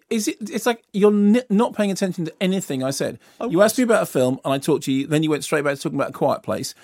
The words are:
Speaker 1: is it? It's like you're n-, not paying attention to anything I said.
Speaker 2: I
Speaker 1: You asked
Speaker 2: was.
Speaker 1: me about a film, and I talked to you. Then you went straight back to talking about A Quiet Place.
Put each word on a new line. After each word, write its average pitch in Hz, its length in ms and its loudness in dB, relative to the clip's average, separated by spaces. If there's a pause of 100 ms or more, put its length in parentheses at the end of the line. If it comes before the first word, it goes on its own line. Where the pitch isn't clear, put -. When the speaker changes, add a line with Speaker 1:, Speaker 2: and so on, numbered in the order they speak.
Speaker 1:
is 226 180 -2
it? 311 100 -4 (120)
It's - 160 -6
like 233 260 -2
you're 208 220 4
n-, 208 360 4
not 220 240 2
paying 208 180 0
attention 180 340 -4
to 156 80 -8 (100)
anything 180 400 -2
I 131 60 -2
said. 139 280 -4 (220)
Speaker 2:
I 233 60 -4
Speaker 1:
You 185 160 2
asked 208 120 6
Speaker 2:
was. - 60 -2
Speaker 1:
me 254 60 2
about 220 180 2
a - 40 -4
film, 131 360 0
and 135 100 -2
I 139 40 0
talked 139 280 0
to 139 60 -2
you. 135 160 0
Then 156 160 2
you 156 60 0
went 147 160 -2
straight 151 180 0
back 143 140 0
to - 40 -16
talking 156 160 -4
about 135 120 -2
A - 40 -12
Quiet - 300 0
Place. - 400 -6